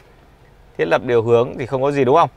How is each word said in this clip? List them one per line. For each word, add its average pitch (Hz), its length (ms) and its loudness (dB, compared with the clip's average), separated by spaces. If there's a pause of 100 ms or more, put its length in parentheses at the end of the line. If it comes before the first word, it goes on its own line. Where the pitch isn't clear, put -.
(800)
Thiết 156 100 -2
lập 143 160 0
điều 120 180 0
hướng 117 360 0
thì 131 80 -8
không 131 160 -4
có 143 80 0
gì 143 140 0
đúng 131 120 2
không? 160 200 2